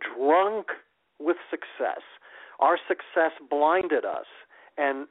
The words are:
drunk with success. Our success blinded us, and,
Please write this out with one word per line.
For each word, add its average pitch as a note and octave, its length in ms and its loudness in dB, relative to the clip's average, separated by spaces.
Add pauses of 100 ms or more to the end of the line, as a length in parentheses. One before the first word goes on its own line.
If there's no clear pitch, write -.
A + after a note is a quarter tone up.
(160)
drunk F3+ 520 2 (520)
with E3 180 -2 (120)
success. - 540 -8 (560)
Our E3 180 4 (100)
success E3 440 0 (180)
blinded D3+ 560 2
us, F2+ 220 -6 (500)
and, C#3 340 -2